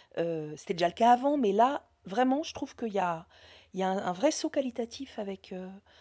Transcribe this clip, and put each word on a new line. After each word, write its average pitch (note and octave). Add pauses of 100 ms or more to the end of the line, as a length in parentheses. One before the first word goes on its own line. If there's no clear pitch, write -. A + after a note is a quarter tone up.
(180)
Euh, D#3+
c'était -
déjà F3
le -
cas A#3
avant, C#4
mais G#3+
là, B3 (220)
vraiment, B3+
je -
trouve -
qu'il A3
y G3
a, F3 (440)
il F#3
y F#3+
a F#3
un, F#3+
un F3+
vrai A#3
saut -
qualitatif B3
avec, G3
euh, F#3 (320)